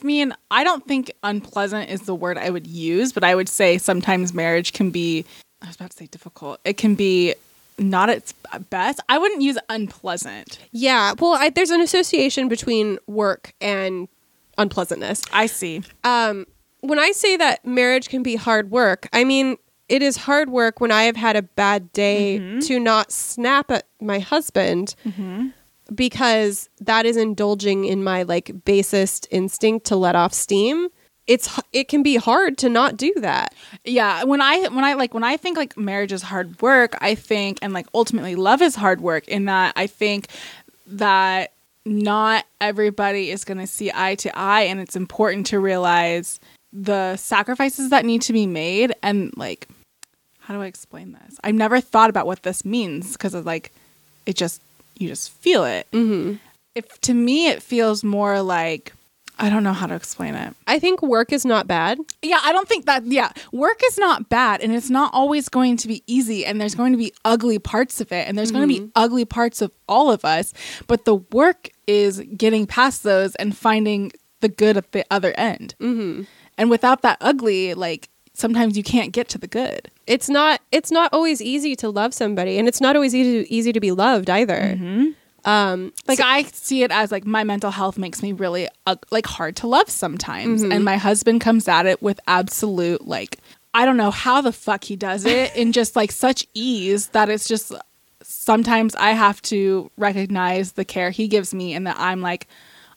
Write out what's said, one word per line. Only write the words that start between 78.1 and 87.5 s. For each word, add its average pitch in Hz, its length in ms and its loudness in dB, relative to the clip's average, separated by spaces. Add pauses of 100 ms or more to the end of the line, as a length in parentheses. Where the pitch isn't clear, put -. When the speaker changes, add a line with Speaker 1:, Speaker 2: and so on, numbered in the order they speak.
Speaker 1:
sometimes 226 420 2
you 202 60 -2
can't 214 280 0
get 240 180 -2
to - 100 -8
the 180 80 -14
good. - 420 -6 (160)
Speaker 2:
It's 247 240 0
not, 294 320 2 (100)
it's 311 200 0
not 330 220 4
always 311 280 2
easy 277 360 -4
to 220 120 -4
love 208 240 -2
somebody, 190 460 -2
and 233 80 4
it's 233 140 0
not 269 140 4
always 269 200 2
easy, 247 380 2
easy 226 200 2
to 220 60 2
be 196 120 0
loved 190 380 2
either. 196 480 0
Speaker 1:
Mm-hmm. 190 280 0 (400)
Speaker 2:
Um, 196 460 0 (160)
Speaker 1:
Like, 262 120 0
Speaker 2:
so 262 60 4
Speaker 1:
I 277 180 2
see 269 400 -2
it 233 80 0
as, 208 200 0
like, 196 140 -4
my 214 180 0
mental 202 280 -2